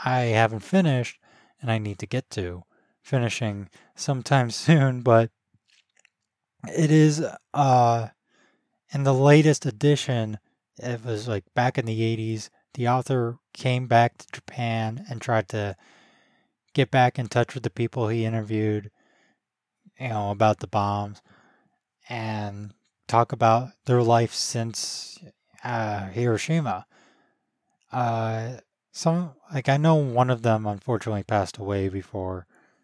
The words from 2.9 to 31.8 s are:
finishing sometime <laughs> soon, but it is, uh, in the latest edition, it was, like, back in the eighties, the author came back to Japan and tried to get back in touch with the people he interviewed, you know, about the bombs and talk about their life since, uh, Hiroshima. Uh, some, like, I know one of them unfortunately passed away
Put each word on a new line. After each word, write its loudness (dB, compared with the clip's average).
finishing -4
sometime 0
<laughs> -
soon, 2
but 4
it 2
is, 6
uh, 4
in -2
the 4
latest 6
edition, 0
it -8
was, -6
like, -4
back 0
in -4
the -2
eighties, -4
the -2
author 0
came -2
back 4
to -20
Japan -6
and -10
tried -2
to -6
get 0
back 4
in -4
touch -2
with -10
the -2
people -4
he -2
interviewed, -4
you -8
know, -4
about 2
the -12
bombs -4
and -8
talk 2
about 2
their 4
life 2
since, -8
uh, -6
Hiroshima. -2
Uh, -4
some, -2
like, -4
I 4
know 4
one 2
of -2
them 2
unfortunately -4
passed -2
away -2